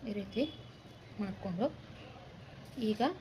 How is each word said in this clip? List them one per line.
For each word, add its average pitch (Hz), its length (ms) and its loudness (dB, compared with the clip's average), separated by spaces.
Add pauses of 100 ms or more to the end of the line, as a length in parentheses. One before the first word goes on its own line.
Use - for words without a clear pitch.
ಈ 208 100 0
ರೀತಿ 202 240 2 (760)
ಮಾಡ್ಕೊಂಡು 196 460 2 (1200)
ಈಗ 214 100 4 (200)